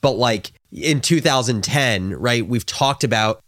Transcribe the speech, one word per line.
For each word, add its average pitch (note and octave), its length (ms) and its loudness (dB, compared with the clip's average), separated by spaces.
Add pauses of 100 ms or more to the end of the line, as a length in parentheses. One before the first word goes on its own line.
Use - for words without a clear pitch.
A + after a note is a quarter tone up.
But, C#3 120 2
like, A2+ 400 -2 (180)
in D3 300 0
two E3 200 2
thousand B2+ 440 0
ten, G#2+ 500 0
right, A#2 320 0
we've A2+ 180 -2
talked - 380 -2
about, A2 460 0